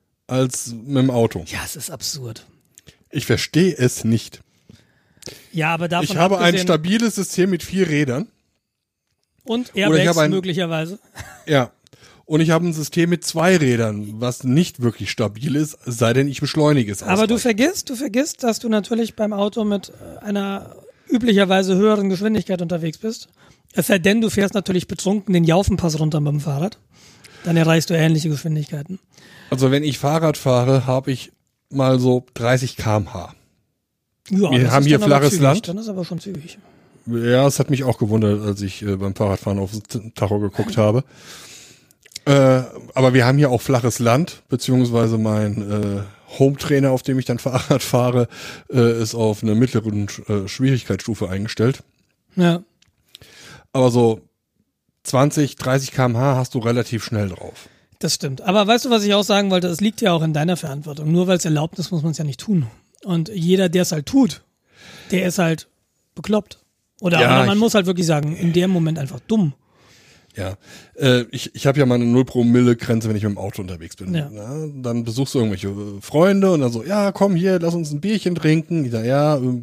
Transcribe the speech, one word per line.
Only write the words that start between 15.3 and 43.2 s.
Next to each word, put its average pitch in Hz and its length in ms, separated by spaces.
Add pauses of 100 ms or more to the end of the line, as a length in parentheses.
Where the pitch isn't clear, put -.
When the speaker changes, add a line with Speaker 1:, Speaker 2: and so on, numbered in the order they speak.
Speaker 1:
ist, 151 300
sei 117 260
denn, 135 160
ich 135 140
beschleunige 147 500
es 98 100
Speaker 2:
Aber 202 240
du 226 100
Speaker 1:
ausreichend. 220 260
Speaker 2:
vergisst, 349 280
du 269 60
vergisst, 254 480
dass 226 160
du - 80
natürlich 226 480
beim 214 160
Auto 208 320
mit, 202 280
äh, - 340
einer 196 500 (340)
üblicherweise 196 680
höheren 202 320
Geschwindigkeit 190 520
unterwegs 165 360
bist. - 320 (420)
Es - 160
sei 202 100
denn, 196 220
du 226 100
fährst 196 260
natürlich 185 340
betrunken 196 440
den 170 120
Jaufenpass 170 560
runter 156 180
mit 147 140
dem 147 80
Fahrrad. 147 360 (680)
Dann 165 100
erreichst 165 360
du - 20
ähnliche 160 340
Geschwindigkeiten. 151 720 (500)
Speaker 1:
Also 131 220
wenn 143 140
ich 139 120
Fahrrad 156 380
fahre, 127 500
habe 131 280
ich - 180 (380)
mal 131 280
so 127 360
dreißig 123 420
K 107 220
M 104 160
H. 85 220 (960)
Speaker 2:
Ja, 190 200
Speaker 1:
Wir 127 140
Speaker 2:
das 117 80
Speaker 1:
haben 139 100
Speaker 2:
ist 143 60
Speaker 1:
hier 147 100
Speaker 2:
dann 143 140
aber 139 80
Speaker 1:
flaches 143 80
Speaker 2:
zügig. 156 140
Speaker 1:
Land. 147 260
Speaker 2:
Dann 175 80
ist 220 100
aber 185 160
schon 165 160
zügig. 165 380 (480)
Speaker 1:
Ja, 120 420
es 139 120
hat 139 100
mich 135 160
auch 123 140
gewundert, 107 420
als 104 200
ich, 98 200
äh, 101 160
beim 98 180
Fahrradfahren 101 440
auf 98 120
den 110 120
T-, 110 300
Tacho 104 280
geguckt 202 340
habe. 113 300 (1200)
Äh, 135 380 (300)
aber 127 200
wir 123 120